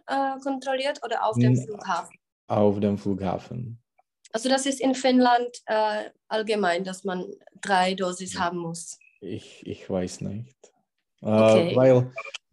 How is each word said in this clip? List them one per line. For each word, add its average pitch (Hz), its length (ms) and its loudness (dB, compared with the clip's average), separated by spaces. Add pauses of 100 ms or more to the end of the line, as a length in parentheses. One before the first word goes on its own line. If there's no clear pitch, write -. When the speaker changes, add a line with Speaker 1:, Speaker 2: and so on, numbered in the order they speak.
Speaker 1:
äh, 269 360 -4
kontrolliert 269 600 -4
oder 233 220 -4
auf 220 100 -2
dem 123 180 6
Speaker 2:
N-, 127 100 2
Speaker 1:
Flughafen? - 520 -6 (300)
Speaker 2:
auf 104 340 2
dem 101 180 0
Flughafen. 95 840 -6 (500)
Speaker 1:
Also 233 160 -4
das 269 180 2
ist 269 140 -2
in 262 140 2
Finnland, 247 600 4 (100)
äh, 214 440 -2 (180)
allgemein, 208 560 0
dass 185 200 -10
man 180 200 -4 (360)
drei 190 340 2
Dosis 185 400 -4
Speaker 2:
Ja. 196 60 -4
Speaker 1:
haben 175 180 -2
muss. 170 400 -10 (220)
Speaker 2:
Ich, - 460 -14
ich 95 220 -12
weiß 90 340 -4
nicht. 101 340 -10 (680)
Äh, - 40 -10
Speaker 1:
Okay. 110 500 6
Speaker 2:
weil, 127 360 6 (400)